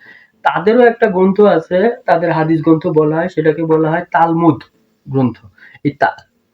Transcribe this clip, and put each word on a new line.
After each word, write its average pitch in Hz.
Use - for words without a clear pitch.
তাদেরও 180
একটা 233
গ্রন্থ 190
আছে, 185
তাদের 170
হাদিস 156
গ্রন্থ 160
বলা 156
হয়, 175
সেটাকে 160
বলা 156
হয় 175
তালমুদ 165
গ্রন্থ। 131
এই 143
তা-, -